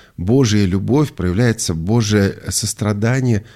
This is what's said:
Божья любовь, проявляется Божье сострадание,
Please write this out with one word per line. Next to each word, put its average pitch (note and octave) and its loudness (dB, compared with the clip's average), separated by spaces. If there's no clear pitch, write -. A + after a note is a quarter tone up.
Божья G#2+ 2
любовь, G2+ 0
проявляется F#2+ -2
Божье G2+ 0
сострадание, G#2+ -2